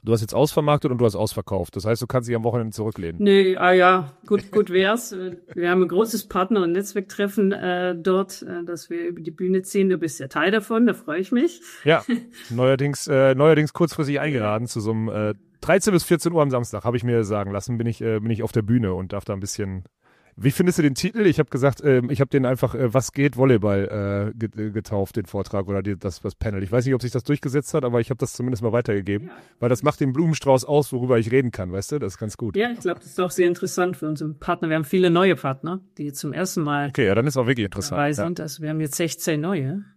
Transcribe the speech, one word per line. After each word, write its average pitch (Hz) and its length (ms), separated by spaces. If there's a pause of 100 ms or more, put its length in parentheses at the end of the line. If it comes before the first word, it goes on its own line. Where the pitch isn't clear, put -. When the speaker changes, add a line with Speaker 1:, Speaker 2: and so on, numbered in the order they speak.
Speaker 1:
du 110 120
hast 110 80
jetzt - 120
ausvermarktet 147 560
und 123 60
du 120 80
hast 104 100
ausverkauft. 98 600
Das 95 80
heißt, 113 160
du 123 60
kannst 123 200
dich 120 80
am 113 80
Wochenende 113 300
zurücklehnen. 107 500
Speaker 2:
Nee, 196 360
ah 180 140
ja, 180 420 (120)
gut, 202 240
gut 208 200
wär's. 196 440 (200)
<laughs> - 200
Wir 175 160
haben 185 120
ein 170 60
großes 214 380
Partner- 190 360
und 170 100
Netzwerktreffen, 202 800
äh, 180 420
dort, 185 460
äh, 175 240
das 170 240
wir 170 200
über 170 120
die 165 100
Bühne 185 300
ziehen. 190 300
Du 180 80
bist 160 200
ja 131 100
Teil 160 240
davon, 226 340
da 196 80
freue 165 260
ich 190 120
mich. 285 280 (240)
Speaker 1:
Ja, 151 180 (240)
Speaker 2:
<laughs> - 240
Speaker 1:
neuerdings, 131 580
äh, 135 260
neuerdings 151 400
kurzfristig 143 460
eingeladen 117 480
zu 117 120
so 107 120
einem, 110 180
äh, 104 240 (260)
dreizehn 190 320
bis 170 120
vierzehn 170 280
Uhr 165 80
am 143 100
Samstag, 117 340
habe 120 120
ich 117 80
mir 117 200
sagen 101 280
lassen, 101 240
bin 113 100
ich, 113 140
äh, 110 200
bin 113 100
ich 110 120
auf 113 100
der 113 100
Bühne 104 320
und 92 180
darf 101 140
da 104 80
ein 95 60
bisschen. 95 440 (520)
Wie 127 160
findest 180 260
du 165 40
den 139 120
Titel? 208 320
Ich 156 120
hab 151 120
gesagt, 135 340
ähm, 127 240
ich 139 140
hab 135 80
den 131 160
einfach, 127 280
äh, 120 200
„Was 131 180
geht 139 240
Volleyball“, 101 960
äh, 113 60
ge-, 107 300
äh, - 20
getauft, 101 460
den 101 100
Vortrag 98 400
oder 98 160
die, 98 160
das, - 240
das 101 120
Panel. 101 280
Ich 95 100
weiß 123 140
nicht, 135 80
ob 120 80
sich 123 80
das 120 140
durchgesetzt 147 500
hat, 147 100
aber 120 160
ich 117 100
hab 123 80
das - 140
zumindest 123 300
mal 110 100
weitergegeben, 104 560
Speaker 2:
Ja. - 60 (240)
Speaker 1:
weil 120 100
das 120 140
macht 147 180
den 135 140
Blumenstrauß 139 500
aus, 147 280
worüber 123 260
ich 113 120
reden 127 200
kann, 90 220
weißt 98 200
du? 147 60
Das 98 160
ist - 40
ganz 107 200
gut. 113 180
Speaker 2:
Ja, 233 140
ich 240 80
glaub, 175 220
das - 80
ist 185 120
auch 180 120
sehr 175 160
interessant 180 500
für 151 100
unsere 156 240
Partner. 170 380
Wir 156 60
haben 160 80
viele 180 260
neue 175 260
Partner, 151 440 (180)
die 147 140
zum 143 200
ersten 175 300
Mal 147 260
Speaker 1:
Okay, 135 180
ja, 95 80
dann 120 120
ist 135 100
auch 120 120
wirklich 120 180
interessant. - 320
Speaker 2:
dabei 143 100
Speaker 1:
Ja. 151 60
Speaker 2:
sind. 170 260
Also 156 220
wir 151 80
haben 156 100
jetzt 147 160
sechzehn 165 460
neue. 175 420 (120)